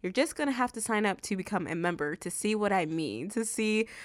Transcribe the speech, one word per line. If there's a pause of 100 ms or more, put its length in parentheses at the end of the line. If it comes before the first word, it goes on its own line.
you're
just
gonna
have
to
sign
up
to
become
a
member
to
see
what
I
mean,
to
see, (180)